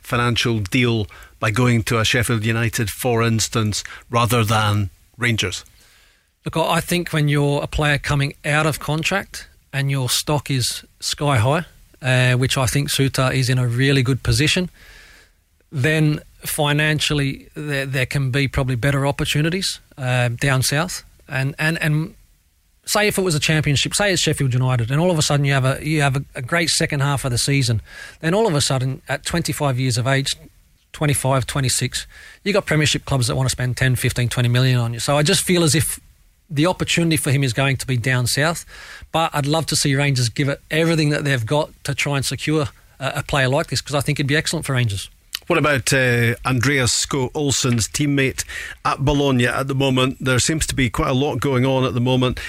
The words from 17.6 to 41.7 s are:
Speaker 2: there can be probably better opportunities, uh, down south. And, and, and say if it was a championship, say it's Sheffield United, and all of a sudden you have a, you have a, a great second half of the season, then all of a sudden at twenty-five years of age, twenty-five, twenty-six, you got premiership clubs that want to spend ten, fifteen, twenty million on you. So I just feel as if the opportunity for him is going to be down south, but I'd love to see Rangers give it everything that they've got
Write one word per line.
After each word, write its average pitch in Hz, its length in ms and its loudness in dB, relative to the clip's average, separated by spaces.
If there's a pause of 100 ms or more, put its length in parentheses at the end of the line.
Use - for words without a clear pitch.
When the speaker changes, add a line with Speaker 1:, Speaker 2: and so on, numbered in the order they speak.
Speaker 2:
there 131 200 -2
can 135 260 -2
be 139 160 0
probably 131 280 -2
better 139 300 0
opportunities, 156 760 -2 (180)
uh, 127 320 0
down 131 340 0
south. 156 400 -2 (240)
And, 135 320 -4
and, 160 220 0
and 156 340 0 (680)
say 208 220 2
if 202 100 0
it 202 40 2
was 185 140 2
a 151 40 0
championship, 151 540 2
say 202 200 2
it's 170 80 0
Sheffield 143 320 0
United, 127 360 2
and 139 120 0
all 180 100 4
of 160 80 2
a - 20 2
sudden 143 240 2
you 139 80 2
have 131 120 2
a, 131 200 0
you 151 160 0
have 139 140 2
a, 139 80 -2 (120)
a 139 60 -8
great 170 280 0
second 156 320 0
half 139 240 0
of 131 60 -2
the 120 60 0
season, 120 440 2 (400)
then 160 120 0
all 220 140 4
of 170 80 0
a 143 60 2
sudden 131 480 -2
at 135 160 -6
twenty-five 147 540 -2
years 131 180 0
of 123 100 0
age, 135 260 0 (600)
twenty-five, 135 520 0
twenty-six, - 640 -4 (360)
you 202 100 0
got 196 120 2
premiership 151 380 2
clubs 127 240 0
that 147 80 -2
want 131 120 0
to 123 40 0
spend 127 240 -4
ten, 131 200 2
fifteen, 120 340 0
twenty 123 200 0
million 127 300 4
on 117 140 -2
you. 117 60 -8
So 143 180 2
I 151 60 4
just 180 200 2
feel 175 200 2
as 151 120 4
if - 240 0 (500)
the 147 160 0
opportunity 170 520 0
for - 120 -2
him 139 140 2
is 131 80 0
going 139 240 0
to - 100 -8
be 127 120 -2
down 123 280 0
south, 151 380 0 (480)
but 160 220 2
I'd 143 120 -2
love 151 200 2
to - 100 -2
see 143 200 0
Rangers 135 340 2
give 135 180 -2
it 139 140 -4 (100)
everything 160 380 2
that 147 160 -2
they've 135 200 0
got 151 260 0 (120)